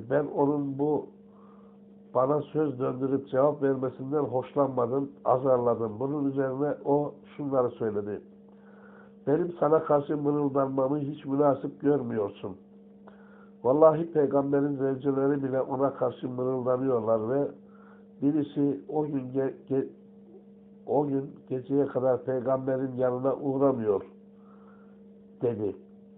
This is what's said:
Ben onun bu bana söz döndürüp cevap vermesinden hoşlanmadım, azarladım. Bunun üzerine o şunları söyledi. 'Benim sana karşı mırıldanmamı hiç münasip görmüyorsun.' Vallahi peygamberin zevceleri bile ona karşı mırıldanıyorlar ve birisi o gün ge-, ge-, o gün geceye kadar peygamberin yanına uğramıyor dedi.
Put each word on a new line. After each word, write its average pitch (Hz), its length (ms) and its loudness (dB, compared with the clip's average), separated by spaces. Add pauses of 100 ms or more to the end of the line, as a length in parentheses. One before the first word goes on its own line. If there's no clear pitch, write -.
Ben 143 160 0
onun 143 540 0
bu 147 260 0 (1080)
bana 139 260 2
söz 143 380 -2
döndürüp 135 500 -2
cevap 143 340 2
vermesinden 135 600 -2
hoşlanmadım, 127 880 -2 (140)
azarladım. 120 720 2
Bunun 139 320 -2
üzerine 135 440 -2 (100)
o 143 280 0 (240)
şunları 135 320 0
söyledi. 104 520 -4 (1080)
'Benim 170 320 2
sana 156 240 4
karşı 147 340 0
mırıldanmamı 139 840 0
hiç 147 260 -8
münasip 139 560 0
görmüyorsun.' 117 760 -2 (1080)
Vallahi 156 480 6
peygamberin 139 640 2
zevceleri 135 680 0
bile 131 180 0
ona 135 320 0
karşı 127 360 -4
mırıldanıyorlar 123 1000 0
ve 139 180 0 (760)
birisi 143 680 0
o 151 160 -2
gün 131 280 -6
ge-, 135 200 -2 (160)
ge-, 131 180 0 (1000)
o 139 200 2
gün 135 240 -2 (180)
geceye 135 360 0
kadar 127 380 0
peygamberin 131 720 -2
yanına 127 400 0
uğramıyor 127 640 0 (1400)
dedi. 107 340 -2 (420)